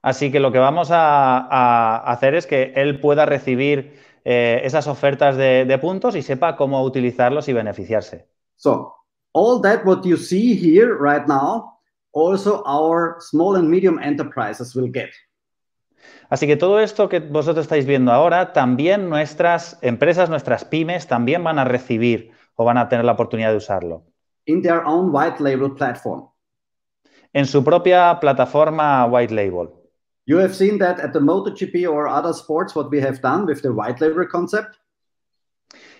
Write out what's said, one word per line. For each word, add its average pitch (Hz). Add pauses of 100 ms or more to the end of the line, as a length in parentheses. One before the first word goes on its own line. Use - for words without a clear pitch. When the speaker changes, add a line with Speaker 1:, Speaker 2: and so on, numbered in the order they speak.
Speaker 1:
Así 131
que 143
lo 135
que 123
vamos 147
a, 139
a 120 (140)
hacer 135
es 170
que 131
él 139
pueda 147
recibir, 139 (240)
eh, 120
esas 143
ofertas 139
de, 131
de 131
puntos 190
y 143
sepa 156
cómo 135
utilizarlos 127
y 135
beneficiarse. 107 (300)
Speaker 2:
So, - (380)
all 220
that 208
what 185
you 175
see 214
here 185
right 143
now, 147 (340)
also 190
our 165
small 180
and 170
medium 180
enterprises 127
will 127
get. 123 (1200)
Speaker 1:
Así 143
que 147
todo 196
esto 208
que 180
vosotros 156
estáis 147
viendo 131
ahora, 170
también 156
nuestras 160
empresas, 165
nuestras 139
pymes, 165
también 131
van 160
a 135
recibir 120 (240)
o 117
van 120
a 120
tener 117
la 120
oportunidad 110
de 110
usarlo. 87 (420)
Speaker 2:
In 165
their 170
own 170
white 160
label 135
platform. 123 (1040)
Speaker 1:
En 139
su 139
propia 175
plataforma 143
white 120
label. 92 (560)
Speaker 2:
You 156
have 190
seen 196
that 180
at 135
the 156
Moto 190
G -
P 180
or 147
other 147
sports, 160
what 135
we 147
have 135
done 165
with 147
the 131
white 113
label 160
concept? 190 (1200)